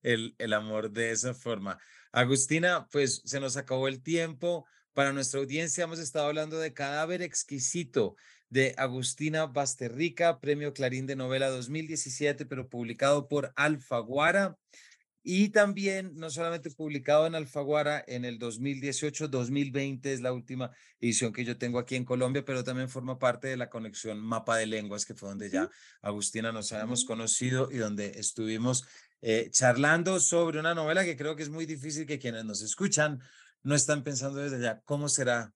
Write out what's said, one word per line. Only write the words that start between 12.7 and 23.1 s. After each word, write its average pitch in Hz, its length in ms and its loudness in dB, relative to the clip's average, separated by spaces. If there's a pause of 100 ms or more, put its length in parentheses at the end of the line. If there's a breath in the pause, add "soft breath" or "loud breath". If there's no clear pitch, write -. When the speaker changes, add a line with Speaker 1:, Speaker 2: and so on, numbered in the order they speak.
Speaker 1:
por 139 280 -2
Alfaguara. 147 1000 2 (680 loud breath)
Y 196 260 4
también, 196 640 4
no 160 160 -8
solamente 165 400 -4
publicado 147 560 4
en 165 80 -2
Alfaguara 147 720 0
en 123 180 -4
el 117 140 -6
dos 117 200 -6
mil 135 220 -2
dieciocho, 143 460 -2
dos 127 240 0
mil 139 200 2
veinte 135 420 -2
es 120 80 -4
la 127 120 0
última 127 380 -6 (280 soft breath)
edición 117 320 2
que 120 140 -4
yo 120 140 -4
tengo 120 180 -2
aquí 123 180 -2
en 123 100 -2
Colombia, 127 380 0
pero 131 200 -4
también 127 260 -4
forma 131 300 -8